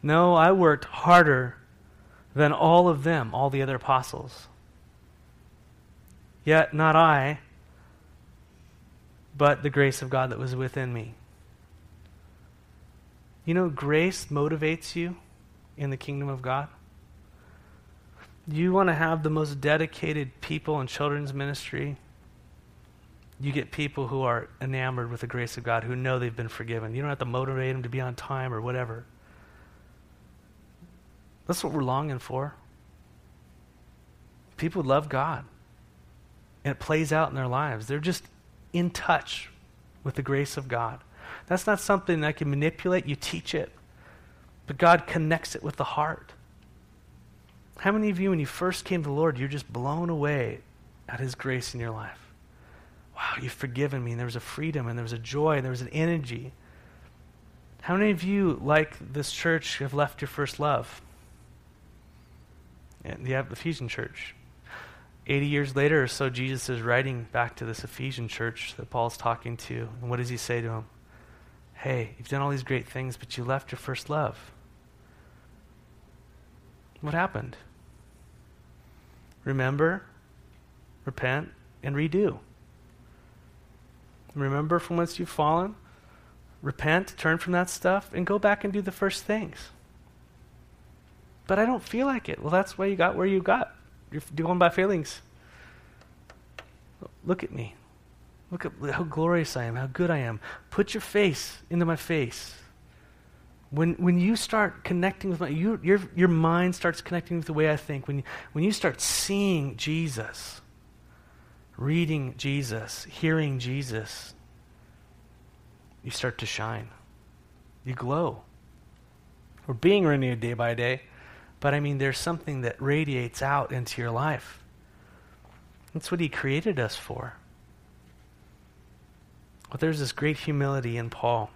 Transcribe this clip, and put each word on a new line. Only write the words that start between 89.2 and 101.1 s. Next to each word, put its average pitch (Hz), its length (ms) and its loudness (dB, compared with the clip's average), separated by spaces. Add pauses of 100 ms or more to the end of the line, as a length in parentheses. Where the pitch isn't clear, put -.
things." - 480 -6 (1800)
"But 190 140 4
I 226 60 6
don't 240 180 0
feel 262 240 0
like 254 200 -2
it." - 140 -6
Well, 151 80 -2
that's 185 260 2
why 190 100 0
you 196 100 0
got 175 180 4
where 180 140 2
you 190 120 4
got. 196 360 2 (360)
You're 147 100 -8
f-, - 120 -16
going 165 240 0
by 175 120 8
feelings. 185 500 0 (2000)
"Look 180 200 -2
at - 80 -10
me. 113 240 -10 (720)
Look 175 160 -6
at 135 60 -6 (200)
how 175 120 -2
glorious 160 520 0
I 123 80 -4
am, 117 120 -4
how 131 100 -4
good 170 240 0
I 156 80 2
am. 117 220 -4 (300)
Put - 240 0
your 220 60 -4
face - 580 0 (120)